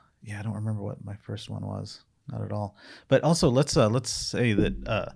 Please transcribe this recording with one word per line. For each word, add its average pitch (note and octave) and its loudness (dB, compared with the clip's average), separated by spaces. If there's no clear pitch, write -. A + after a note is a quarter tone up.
yeah, G#2 -10
I - -8
don't G#2 -4
remember G#2+ -4
what G#2+ -8
my G#2 -10
first G#2+ -10
one G2+ -8
was. G2+ -8
Not A2+ -8
at G2+ -6
all. G#2 -6
But - 6
also, E3 4
let's, C3 2
uh, A#2 6
let's B2 0
say A2+ 0
that, G2+ 2
uh, G#2+ -2